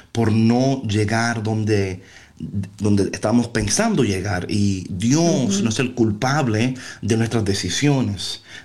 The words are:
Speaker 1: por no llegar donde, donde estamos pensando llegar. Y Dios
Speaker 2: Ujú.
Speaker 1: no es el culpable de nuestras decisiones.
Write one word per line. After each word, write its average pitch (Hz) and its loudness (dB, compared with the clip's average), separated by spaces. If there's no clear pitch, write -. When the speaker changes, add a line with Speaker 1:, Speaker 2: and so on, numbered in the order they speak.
Speaker 1:
por 117 2
no 120 4
llegar 110 0
donde, 104 0
donde 101 2
estamos 113 0
pensando 151 0
llegar. 95 -2
Y 101 0
Dios 127 2
Speaker 2:
Ujú. 101 0
Speaker 1:
no 117 0
es - -2
el 123 -2
culpable 123 0
de 110 0
nuestras 113 0
decisiones. 101 -2